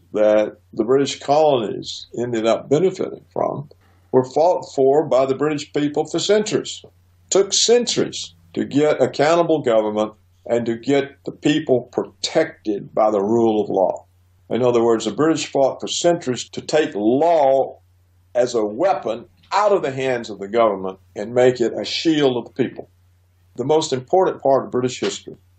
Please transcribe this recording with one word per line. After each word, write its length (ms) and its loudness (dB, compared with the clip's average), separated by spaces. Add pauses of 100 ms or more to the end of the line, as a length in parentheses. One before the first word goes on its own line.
(120)
that 440 2 (160)
the 120 -2
British 360 0
colonies 840 0 (120)
ended 280 -2
up 240 0
benefiting 640 -2
from 360 -4 (440)
were 120 2
fought 400 0 (100)
for 320 2
by 200 2
the 80 0
British 380 -4
people 340 -2
for 120 -6
centuries. 640 -2 (480)
Took 220 2
centuries 840 0 (200)
to 100 -4
get 380 0
accountable 600 2
government 520 0 (320)
and 180 -2
to 120 -4
get 500 -2
the 60 -10
people 600 0
protected 1000 -4
by 160 2
the 100 0
rule 420 2
of 60 -4
law. 380 0 (420)
In 140 -2
other 200 4
words, 220 2
the 80 -2
British 400 0
fought 280 2
for 80 -10
centuries 640 -2
to 120 -12
take 320 0
law 840 2 (540)
as 200 0
a 100 2
weapon 640 -2 (260)
out 200 4
of 100 2
the 80 -2
hands 400 -4
of 80 -12
the 100 -10
government 500 0 (160)
and 200 -10
make 260 4
it 180 0
a 60 -6
shield 540 0
of 80 -8
the 160 -6
people. 260 -6 (680)
The 100 -6
most 260 0
important 500 0
part 220 2
of 60 -12
British 300 -4
history 360 -8 (220)